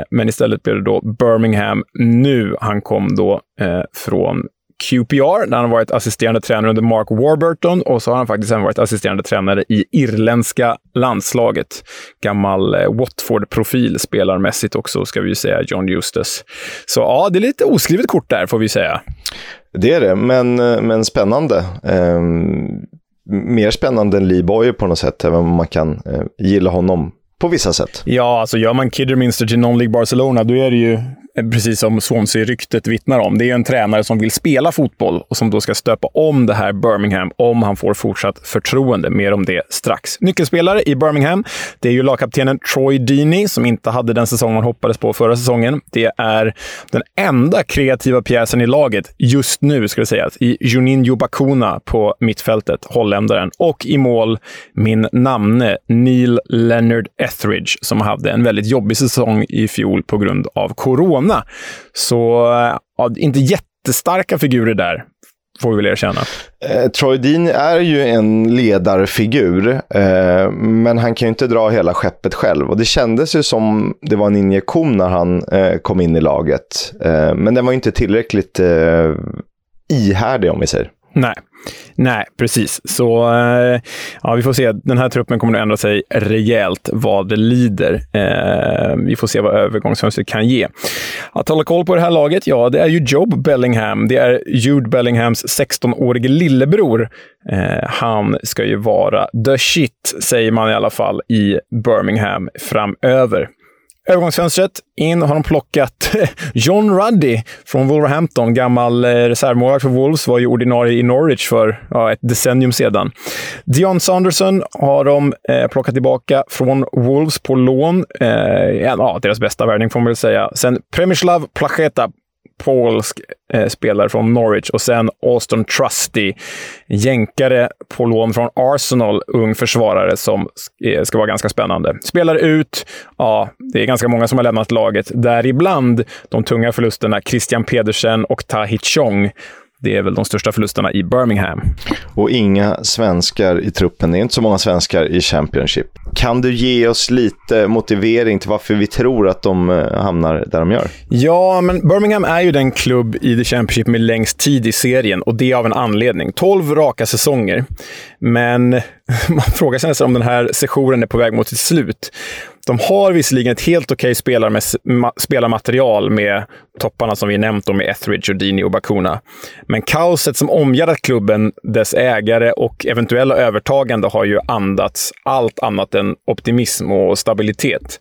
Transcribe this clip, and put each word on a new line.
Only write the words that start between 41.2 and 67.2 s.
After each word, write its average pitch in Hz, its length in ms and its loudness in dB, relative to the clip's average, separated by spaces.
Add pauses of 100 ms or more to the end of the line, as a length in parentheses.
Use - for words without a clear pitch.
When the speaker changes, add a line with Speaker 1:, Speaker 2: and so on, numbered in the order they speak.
Speaker 1:
det 123 100 0
är 120 40 4
ju 127 100 4
lagkaptenen 131 560 0 (140)
Troy 135 240 2
Deeney, 147 500 2
som 120 180 -2
inte 117 240 0
hade 117 240 -2
den 113 140 2
säsong 113 260 0
man 110 100 0
hoppades 117 340 -2
på 113 160 -2
förra 117 220 2
säsongen. 120 460 0 (100)
Det 113 260 0
är 110 360 0 (380)
den 120 100 -2 (180)
enda 170 440 2
kreativa 131 580 0
pjäsen 120 400 0
i 117 60 2
laget 123 500 0
just 131 440 0
nu, 143 260 2
ska - 140 -2
det 104 40 0
sägas, - 340 -2
i 120 220 0
Juninho 127 540 2
Bakuna 127 720 0
på 104 340 0
mittfältet, - 720 -2
holländaren. 104 720 0
Och - 260 -2
i 143 120 0
mål, 113 400 2 (360)
min 110 380 0
namne, 120 680 2 (100)
Neil 123 580 2
Leonard 117 600 0 (140)
Etheridge, 104 500 -4 (100)
som 107 200 -2
hade 104 300 -2
en 117 120 0
väldigt 107 220 0
jobbig 110 320 0
säsong 113 520 0
i 110 180 0
fjol 98 360 -2
på - 140 -2
grund 98 380 -2
av 98 140 -2
corona. 143 760 0 (500)
Så, 117 600 2
eh, 120 240 2 (200)
ja, 120 200 0
inte 139 220 2
jättestarka 175 960 -2
figurer 123 360 2
där, 87 300 -2 (580)
får 123 100 0
vi 110 40 2
väl 104 100 0
erkänna. 98 360 -2 (440)
Speaker 2:
Eh, 127 260 0
Troy 135 260 0
Deeney 156 340 2